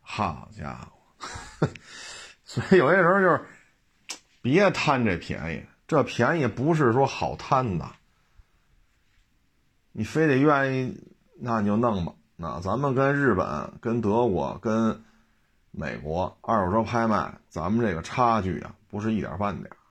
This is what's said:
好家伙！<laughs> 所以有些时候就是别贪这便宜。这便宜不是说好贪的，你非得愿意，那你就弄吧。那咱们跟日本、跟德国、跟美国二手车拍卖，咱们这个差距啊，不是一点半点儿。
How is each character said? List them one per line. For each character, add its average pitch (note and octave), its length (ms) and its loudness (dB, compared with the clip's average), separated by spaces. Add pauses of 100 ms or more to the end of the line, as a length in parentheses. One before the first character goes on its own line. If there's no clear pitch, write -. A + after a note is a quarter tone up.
好 D#2 560 -6
家 C2 220 -12
伙！ - 880 -8
<laughs> - 720 -16
所 - 280 -6
以 F#3+ 80 8
有 C#3 120 6
些 F#3 60 6
时 F3+ 100 6
候 F#3+ 140 4
就 F#3+ 60 4
是 D#3+ 180 4 (960)
别 F3+ 300 4
贪 C3 340 2
这 F#2 140 2
便 - 360 -8
宜。 - 200 -14 (200)
这 C#3+ 80 6
便 C#3 380 2
宜 B2+ 80 2
不 C#3 260 0
是 C#3+ 180 4
说 C3+ 140 4
好 C#2+ 300 -4
贪 B2 420 0
的， C#2+ 100 -8 (2000)
你 A2 100 -6
非 D3+ 240 0
得 C3+ 120 4
愿 C3+ 360 2
意， C3 260 -6 (380)
那 A#2+ 220 -2
你 G#2 80 0
就 G#2 80 2
弄 A2 280 0
吧。 D2+ 80 -8 (220)
那 E2 240 -8
咱 F#2+ 220 -4
们 C#3 160 0
跟 C3+ 180 2
日 C#3 180 2
本、 D2+ 480 -2
跟 A#2 200 -2
德 A2 260 2
国、 D#2 340 -2
跟 A2 440 0 (680)
美 C2+ 280 -8
国 D#2 420 -6
二 A2 260 0
手 F2+ 60 0
车 A2+ 100 2
拍 A#2 240 -2
卖， F#2+ 260 0 (160)
咱 E2+ 240 -4
们 A2+ 80 2
这 G#2+ 140 0
个 E2 80 -6
差 A#2 380 0
距 F#2 220 -4
啊， - 120 -16 (160)
不 G2+ 100 -8
是 A2 140 -2
一 G2+ 60 -2
点 D2+ 180 -6
半 G2+ 180 -4
点 - 140 -14
儿。 - 60 -20 (140)